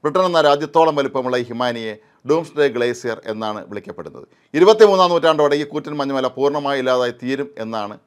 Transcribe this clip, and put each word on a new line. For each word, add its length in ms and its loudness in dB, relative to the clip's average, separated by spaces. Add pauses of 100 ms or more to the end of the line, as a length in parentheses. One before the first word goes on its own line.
ബ്രിട്ടൻ 240 0
എന്ന 120 2 (100)
രാജ്യത്തോളം 500 2
വലിപ്പമുള്ള 420 -2
ഈ 80 -6
ഹിമാനിയെ 420 -4 (380)
ഡൂംസ്ഡേ 460 0
ഗ്ലേസിയർ 420 -4 (140)
എന്നാണ് 280 -6 (100)
വിളിക്കപ്പെടുന്നത്. 560 -14 (320)
ഇരുപത്തിമൂന്നാം 560 6
നൂറ്റാണ്ടോടെ 480 2
ഈ 100 -4
കൂറ്റൻ 280 -8
മഞ്ഞുമല 280 -2 (100)
പൂർണ്ണമായി 460 -2
ഇല്ലാതായി 300 0 (100)
തീരും 260 -6 (140)
എന്നാണ് 320 -8 (120)